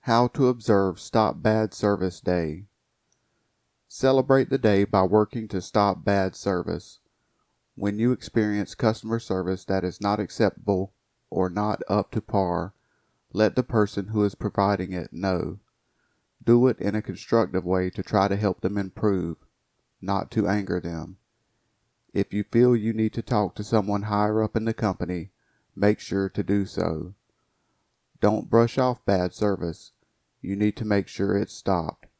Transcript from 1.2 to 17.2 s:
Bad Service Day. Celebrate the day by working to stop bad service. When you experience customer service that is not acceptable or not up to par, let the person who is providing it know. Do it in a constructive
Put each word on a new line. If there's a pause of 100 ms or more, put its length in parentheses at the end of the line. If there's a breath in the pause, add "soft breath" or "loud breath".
Bad
Service
Day. (1200)
Celebrate
the
day
by
working
to
stop
bad
service. (760)
When
you
experience
customer
service
that
is
not
acceptable (340)
or
not
up
to
par, (600)
let
the
person
who
is
providing
it
know. (840)
Do
it
in
a
constructive